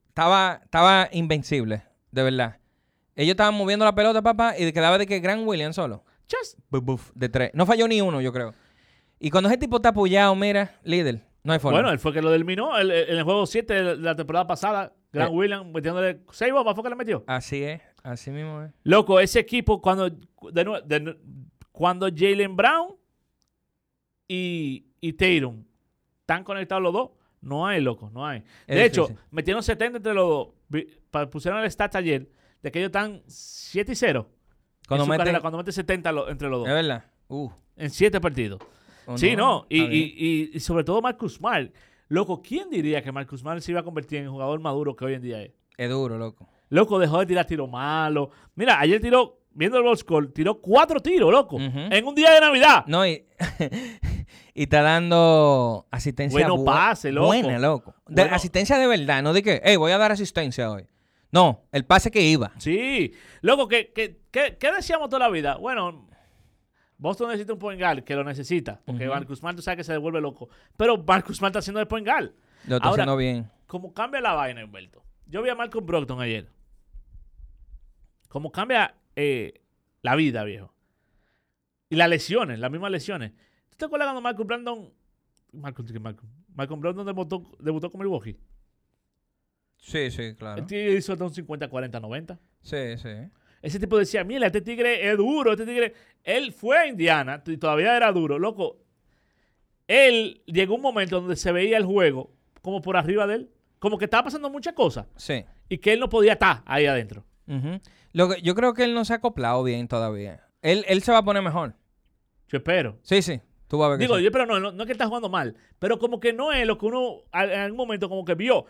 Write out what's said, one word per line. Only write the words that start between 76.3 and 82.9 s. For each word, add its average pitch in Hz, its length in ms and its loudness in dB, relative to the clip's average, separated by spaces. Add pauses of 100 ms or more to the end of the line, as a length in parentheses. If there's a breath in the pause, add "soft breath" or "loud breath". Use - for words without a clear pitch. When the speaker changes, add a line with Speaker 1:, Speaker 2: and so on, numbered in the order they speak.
Speaker 2:
¿Cómo 147 240 -10
cambia, 220 420 0 (220)
eh, 135 440 -4 (420)
la 120 140 0
vida, 123 280 0
viejo? 101 280 -14 (1160)
Y 156 80 -4
las 170 120 6
lesiones, 165 500 -2
las 127 120 -6
mismas 180 200 -8